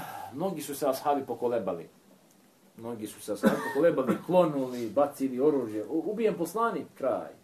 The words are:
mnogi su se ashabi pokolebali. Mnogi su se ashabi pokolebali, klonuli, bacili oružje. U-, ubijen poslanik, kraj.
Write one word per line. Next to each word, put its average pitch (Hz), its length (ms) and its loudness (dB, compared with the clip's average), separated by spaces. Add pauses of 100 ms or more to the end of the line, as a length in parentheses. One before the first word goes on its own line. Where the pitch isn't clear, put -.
(340)
mnogi 160 280 -4
su 139 140 -8
se 143 140 2
ashabi 139 360 0
pokolebali. 98 640 -2 (880)
Mnogi 113 300 -8
su - 140 -14
se - 120 -6
ashabi - 220 4 (180)
pokolebali, 151 520 4
klonuli, 131 640 2
bacili 135 500 0
oružje. 120 500 2
U-, 160 160 0
ubijen 208 320 0
poslanik, 175 500 -2 (100)
kraj. 98 320 -2 (140)